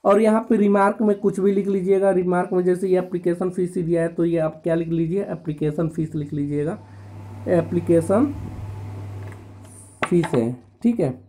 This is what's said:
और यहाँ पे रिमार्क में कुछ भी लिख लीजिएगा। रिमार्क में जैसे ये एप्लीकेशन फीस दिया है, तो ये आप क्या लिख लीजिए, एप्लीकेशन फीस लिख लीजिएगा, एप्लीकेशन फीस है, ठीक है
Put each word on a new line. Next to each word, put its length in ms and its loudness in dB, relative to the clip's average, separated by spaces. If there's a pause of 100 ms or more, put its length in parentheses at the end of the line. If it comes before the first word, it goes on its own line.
और 160 6
यहाँ 300 4
पे 60 4
रिमार्क 460 4
में 160 2
कुछ 220 0
भी 120 4
लिख 160 0
लीजिएगा। 420 2
रिमार्क 420 0
में 120 2
जैसे 240 0
ये 100 4
एप्लीकेशन 520 -2
फीस 280 -4
दिया 240 0
है, 60 0
तो 160 -2
ये 140 0
आप 260 -2
क्या 100 0
लिख 140 -2
लीजिए, 360 -2
एप्लीकेशन 640 -4
फीस 260 -4
लिख 180 -6
लीजिएगा, 460 -4 (720)
एप्लीकेशन 840 2 (1800)
फीस 160 4
है, 300 0 (260)
ठीक 180 2
है 280 -2